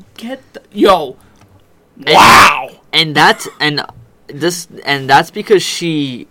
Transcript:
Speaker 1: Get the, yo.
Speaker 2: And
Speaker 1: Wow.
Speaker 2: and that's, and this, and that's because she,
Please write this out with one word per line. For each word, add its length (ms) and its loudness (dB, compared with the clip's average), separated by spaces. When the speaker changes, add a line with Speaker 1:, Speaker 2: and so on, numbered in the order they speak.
Speaker 1:
Get 240 -14
the, 100 -20
yo. 440 0
Speaker 2:
And 160 -2
Speaker 1:
Wow. 560 4
Speaker 2:
and 220 -2
that's, 340 2
and 240 -2
this, 400 -6
and 260 -4
that's 200 4
because 320 0
she, 680 -6